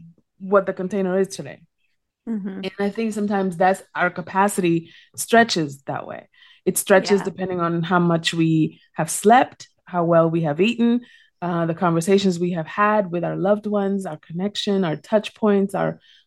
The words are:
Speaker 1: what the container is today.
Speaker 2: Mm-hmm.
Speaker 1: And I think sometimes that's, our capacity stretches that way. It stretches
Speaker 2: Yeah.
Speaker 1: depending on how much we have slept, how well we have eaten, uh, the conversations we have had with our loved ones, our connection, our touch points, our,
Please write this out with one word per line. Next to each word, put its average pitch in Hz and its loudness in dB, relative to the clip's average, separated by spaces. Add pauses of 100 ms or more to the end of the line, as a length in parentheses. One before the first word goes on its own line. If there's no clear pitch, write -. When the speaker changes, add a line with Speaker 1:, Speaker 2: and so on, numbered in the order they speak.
(380)
Speaker 1:
what 196 0
the 190 -4
container 190 -2
is 190 0
today. 160 -14 (640)
Speaker 2:
Mm-hmm. 196 -8
Speaker 1:
And 190 -8
I 202 -2
think 220 -4
sometimes 196 -2
that's, 190 2 (140)
our 175 0
capacity 180 0 (220)
stretches 175 2
that - -8
way. - -16 (360)
It 190 -2
stretches 190 4
Speaker 2:
Yeah. - -6
Speaker 1:
depending 185 -6
on 170 0
how 175 2
much 165 2
we 160 2 (140)
have 156 -4
slept, - 2 (180)
how 175 -4
well 165 4
we 165 -2
have 151 0
eaten, 233 2 (400)
uh, 170 -2
the 165 -4
conversations 175 2
we 180 -2
have 160 -6
had 208 0
with 170 -4
our 160 -4
loved 202 0
ones, 196 -2
our 156 -10
connection, 190 -4
our 156 -2
touch - -2
points, 202 0
our, 165 -4 (280)